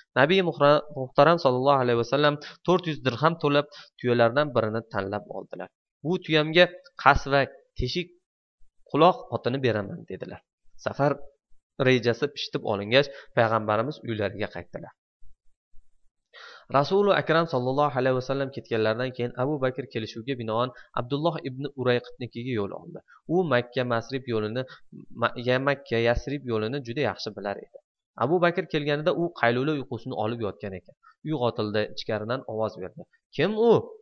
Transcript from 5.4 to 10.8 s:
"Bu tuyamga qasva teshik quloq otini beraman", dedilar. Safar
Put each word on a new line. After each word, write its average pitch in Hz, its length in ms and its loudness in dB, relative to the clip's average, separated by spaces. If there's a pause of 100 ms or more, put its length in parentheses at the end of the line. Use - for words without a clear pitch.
"Bu 156 180 -2
tuyamga 156 440 4 (320)
qasva 139 440 4 (340)
teshik 170 320 -4 (800)
quloq 165 320 4 (120)
otini 120 340 -4
beraman", 107 360 -2 (100)
dedilar. - 300 -12 (340)
Safar - 380 0 (680)